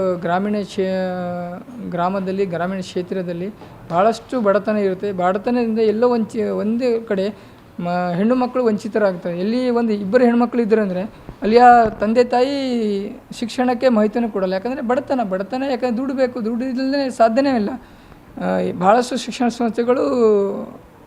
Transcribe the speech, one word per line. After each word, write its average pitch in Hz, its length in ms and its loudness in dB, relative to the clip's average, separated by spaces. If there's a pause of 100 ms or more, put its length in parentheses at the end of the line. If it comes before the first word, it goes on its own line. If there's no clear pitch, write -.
(200)
ಗ್ರಾಮೀಣ 185 420 -2
ಕ್ಷೇ-, 185 1300 -6
ಗ್ರಾಮದಲ್ಲಿ, 190 560 -2
ಗ್ರಾಮೀಣ 180 340 -4
ಕ್ಷೇತ್ರದಲ್ಲಿ 180 680 -6 (400)
ಭಾಳಷ್ಟು 214 500 0
ಬಡತನ 202 360 2
ಇರುತ್ತೆ. 196 360 -2
ಬಡತನದಿಂದ 220 640 0
ಎಲ್ಲೋ 226 320 2
ವಂಚಿ-, 226 320 -2
ಒಂದೇ 226 580 0
ಕಡೆ 202 280 -2 (520)
ಮ-, 180 340 -2
ಹೆಣ್ಣು 214 200 2
ಮಕ್ಕಳು 247 300 0
ವಂಚಿತರಾಗ್ತಾರೆ. 196 760 0
ಎಲ್ಲಿ 247 300 0
ಒಂದು 233 220 0
ಇಬ್ಬರು 208 320 2
ಹೆಣ್ಮಕ್ಳು 240 380 2
ಇದ್ದಾರೆ 214 200 0
ಅಂದರೆ 185 200 -4 (400)
ಅಲ್ಲಿ 214 160 4
ಆ 240 260 10
ತಂದೆ 220 400 2
ತಾಯಿ 247 960 -2 (180)
ಶಿಕ್ಷಣಕ್ಕೆ 247 500 0
ಮಹತ್ವನ 220 440 2
ಕೊಡಲ್ಲ. 185 200 -2
ಯಾಕಂದರೆ 247 300 -4
ಬಡತನ, 254 400 0
ಬಡತನ 196 480 -4
ಯಾಕಂದರೆ 247 260 -2
ದುಡ್ಡು 277 180 -4
ಬೇಕು, 247 300 -2
ದುಡ್ಡು 233 200 -2
ಇಲ್ಲದೇ 269 460 -2
ಸಾಧ್ಯನೇ 247 460 2
ಇಲ್ಲ. 208 140 0 (680)
ಆ, 185 400 -2
ಭಾಳಷ್ಟು 240 380 4
ಶಿಕ್ಷಣ 240 320 -2
ಸಂಸ್ಥೆಗಳು, 240 540 0 (1040)